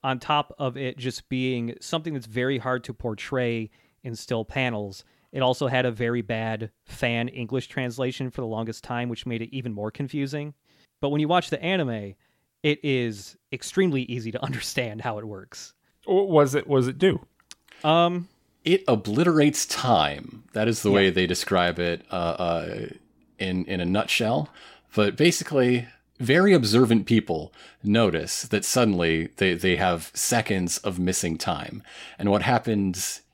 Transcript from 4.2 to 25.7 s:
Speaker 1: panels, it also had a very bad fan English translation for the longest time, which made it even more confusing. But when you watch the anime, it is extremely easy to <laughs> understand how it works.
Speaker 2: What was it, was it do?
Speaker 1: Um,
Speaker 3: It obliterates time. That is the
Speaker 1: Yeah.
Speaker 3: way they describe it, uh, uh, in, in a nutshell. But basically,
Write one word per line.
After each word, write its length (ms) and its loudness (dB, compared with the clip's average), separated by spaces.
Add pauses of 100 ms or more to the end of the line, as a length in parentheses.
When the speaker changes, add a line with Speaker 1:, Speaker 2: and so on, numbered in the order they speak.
Speaker 1:
panels, 580 -6 (280)
it 100 -4
also 260 0
had 200 2
a 40 0
very 300 -2
bad 480 -6 (160)
fan 440 -2
English 380 -6
translation 640 -6
for 120 -10
the 60 -6
longest 360 -6
time, 260 -6
which 160 -8
made 160 -6
it 140 -10
even 180 -6
more 160 -6
confusing. 640 -6 (480)
But 80 0
when 120 0
you 60 0
watch 220 2
the 140 -4
anime, 500 -2 (500)
it 200 0
is 540 -2 (140)
extremely 520 0
easy 280 -6
to 120 -6
<laughs> 20 -6
understand 560 -6
how 160 -4
it 80 -10
works. 480 -16 (320)
Speaker 2:
What 240 2
was 260 6
it, 120 0
was 200 4
it 100 -6
do? 280 2 (580)
Speaker 1:
Um, 460 2 (340)
Speaker 3:
It 240 2
obliterates 800 4
time. 760 0 (100)
That 140 0
is 140 0
the 80 2
Speaker 1:
Yeah. 60 6
Speaker 3:
way 140 6
they 180 2
describe 520 0
it, 320 -2
uh, 280 -2
uh, 460 -4 (540)
in, 260 -2
in 160 -4
a 40 -2
nutshell. 640 0 (460)
But 220 2
basically, 680 2 (320)